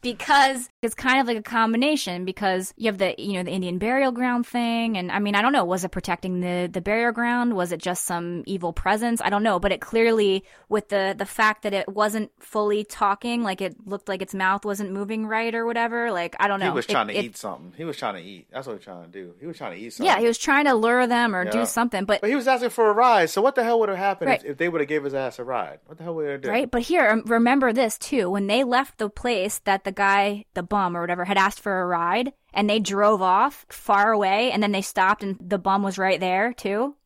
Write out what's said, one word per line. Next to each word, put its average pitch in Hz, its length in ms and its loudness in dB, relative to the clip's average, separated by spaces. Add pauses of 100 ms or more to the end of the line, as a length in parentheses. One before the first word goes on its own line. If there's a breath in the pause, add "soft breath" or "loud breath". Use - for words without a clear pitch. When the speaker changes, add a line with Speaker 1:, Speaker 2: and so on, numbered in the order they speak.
Speaker 1:
Because 269 680 2 (140)
it's 226 100 -2
kind 262 260 2
of 269 60 2
like 233 120 -2
a 214 40 -6
combination, 226 840 0
because 190 520 -2
you 220 140 -4
have 196 80 -6
the, 185 180 0
you 196 160 -6
know, 180 100 -2
the 175 80 -6
Indian 180 280 -4
burial 262 320 2
ground 247 340 -2
thing. 233 540 -2
And 180 120 -4
I - 60 -2
mean, 202 160 0
I 202 80 4
don't 240 100 2
know, 247 140 2
was 180 180 -2
it 196 60 -4
protecting 180 520 -4
the, 180 300 -2
the 185 80 -4
burial 220 320 0
ground? 240 440 0
Was 175 160 0
it 165 100 -6
just 180 240 -4
some 175 400 -6
evil 180 260 -4
presence? 220 480 0
I - 120 0
don't 202 100 2
know. 214 180 4
But 196 120 2
it 180 100 -2
clearly, 220 600 4 (260 soft breath)
with 208 200 0
the, 196 280 0
the 202 80 -4
fact 214 380 0
that 202 100 -2
it 196 160 -2
wasn't 208 400 0 (100)
fully 208 440 0
talking, 233 580 -2
like, 196 200 -4
it 185 140 -6 (120)
looked 196 200 -8
like 190 140 -4
its 190 140 -10
mouth 190 280 0
wasn't 202 280 -4
moving 202 340 -4
right 226 300 -2
or 226 100 -2
whatever. 233 460 -2
Like, 170 280 -4
I 202 80 2
don't 202 120 0
know. 185 80 0
Speaker 2:
He 143 80 -2
was 120 100 -2
Speaker 1:
It, - 60 -4
Speaker 2:
trying 120 160 2
to 104 100 -4
Speaker 1:
it 156 80 -2
Speaker 2:
eat 113 120 -14
something. 90 380 -10
He 151 80 -12
was 165 140 -8
trying 113 160 -4
to 90 80 -10
eat. 92 300 -18
That's 131 160 -12
what 120 60 -10
he 101 40 -12
was 92 80 -20
trying 87 200 -16
to 82 60 -20
do. 90 280 -14
He 139 80 -14
was 165 100 -14
trying 113 140 -10
to 87 80 -12
eat 110 60 -14
Speaker 1:
Yeah, 120 40 -14 (220)
Speaker 2:
something. 208 100 2
Speaker 1:
he 233 60 2
was 233 100 0
trying 285 280 2
to 269 100 4
lure 233 320 2
them 240 280 0
or 180 140 -2
do 214 100 -2
Speaker 2:
Yeah. 233 40 0
Speaker 1:
something. 226 420 -2
But 202 160 0
Speaker 2:
But 208 80 0
he 262 60 2
was 254 120 0
asking 247 220 2
for 226 220 4
a - 20 4
ride. 214 380 6
So 196 100 0
what 262 140 4
the 240 80 2
hell 233 160 4
would 214 100 2
have 190 80 -2
happened 196 320 0
Speaker 1:
Right. 247 140 2
Speaker 2:
if, 147 80 -8
if 139 60 -8
they 165 120 0
would 165 120 0
have 139 60 0
gave 151 160 0
his 139 120 -4
ass 131 240 -4
a 123 40 -6
ride? 110 440 -4
What 160 100 -20
the 165 60 -14
hell 170 100 -6
would 156 140 -4
they 139 100 -4
do? 131 120 -6
Speaker 1:
Right, 247 200 0
but 240 140 -2
here, 311 260 2
um, 220 160 2
remember 233 480 2
this, 233 240 0
too. 214 320 -2
When 202 160 -2
they 220 180 2
left 254 360 -2
the 208 100 -2
place 214 560 -2
that 196 180 0
the 196 120 -6
guy, 202 480 2 (120)
the 180 80 -4
bum 180 340 0
or - 20 -4
whatever, 175 240 -2
had 196 140 0
asked 196 240 2
for 190 200 -2
a 175 40 -2
ride, 180 480 0 (200)
and 208 160 0
they 214 120 2
drove 202 400 4
off 196 480 2
far 202 420 2
away, 208 400 2
and 208 100 0
then 208 120 0
they 196 80 -2
stopped, 196 420 0
and 196 160 -6
the 180 180 -2
bum 196 260 0
was 190 140 -4
right 190 220 2
there, 185 320 0
too. 233 440 -4 (100)